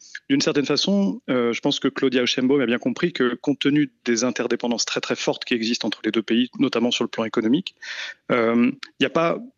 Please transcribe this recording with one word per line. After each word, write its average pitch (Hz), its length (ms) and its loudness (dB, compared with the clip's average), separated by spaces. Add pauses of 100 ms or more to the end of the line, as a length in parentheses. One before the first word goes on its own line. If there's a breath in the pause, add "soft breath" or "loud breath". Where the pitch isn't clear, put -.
(280 loud breath)
d'une 139 140 2
certaine 147 240 2
façon, 151 640 0
euh, 120 240 2
je - 60 -6
pense 143 200 0
que 139 80 0
Claudia 127 380 2
Sheinbaum 131 340 2
a 123 60 2
bien 117 120 2
compris 165 340 -2
que, 123 240 0
compte 139 240 -2
tenu 147 300 2 (140)
des 120 200 2
interdépendances 117 600 -2
très, - 160 -4
très 117 160 -4
fortes - 280 -4
qui - 100 -2
existent 113 320 -2
entre 104 180 -4
les 110 60 0
deux 110 120 0
pays, 120 360 0
notamment 120 320 0
sur 117 140 -2
le 110 40 -2
plan - 160 -4
économique, 113 500 0 (560 loud breath)
euh, 120 400 4
il - 320 -8
n'y 135 40 4
a 131 40 -6
pas 165 280 0 (200)